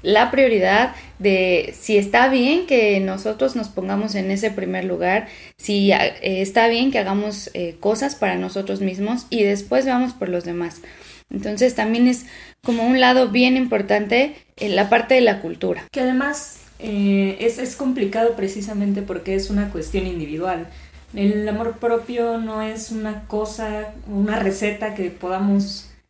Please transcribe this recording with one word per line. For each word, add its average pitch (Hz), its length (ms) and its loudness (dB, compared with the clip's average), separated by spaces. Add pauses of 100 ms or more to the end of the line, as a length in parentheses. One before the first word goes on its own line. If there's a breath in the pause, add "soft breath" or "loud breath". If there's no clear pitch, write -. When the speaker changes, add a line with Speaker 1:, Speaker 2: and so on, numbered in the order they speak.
Speaker 1:
la 214 260 4
prioridad 226 640 4 (240 loud breath)
de 185 580 2
si 214 220 0
está 233 300 4
bien 277 380 2
que 214 340 4
nosotros 214 560 -2
nos 214 140 -4
pongamos 196 440 -4
en 190 160 -2
ese 208 200 0
primer 185 340 -6
lugar, 185 420 0 (300 loud breath)
si, 196 360 2
eh, - 300 2
está 196 460 2
bien 247 240 2
que 233 80 0
hagamos, 202 540 -2
eh, 170 260 -6
cosas 226 340 0
para 190 220 -2
nosotros 196 440 -4
mismos 202 500 -2
y 233 120 2
después 202 440 2
vamos 247 260 0
por 190 160 -6
los 175 160 -4
demás. 170 380 -6 (480 loud breath)
Entonces 214 440 0
también 226 320 2
es 247 200 2 (360 loud breath)
como 233 240 0
un 254 140 4
lado 254 300 6
bien 247 260 4
importante, 226 800 0 (200 loud breath)
eh, 208 120 -6
la 196 220 2
parte 240 240 4
de 254 80 6
la 196 180 2
cultura. 170 500 -6
Speaker 2:
Que 277 120 -6
además, 269 580 -2 (180)
eh, 196 640 0
es, 233 180 0
es 254 160 -4
complicado 233 640 0
precisamente 202 680 -2
porque 190 320 -6
es 196 140 -2
una 202 220 -2
cuestión 185 360 -4
individual. 170 640 -6 (460 loud breath)
El 208 340 0
amor 226 300 -4
propio 233 600 -2
no 220 220 -6
es 220 300 -6
una 214 360 -6
cosa, 214 680 -6 (120)
una 208 320 0
receta 208 560 -2
que 180 160 -4
podamos 196 800 -2 (200)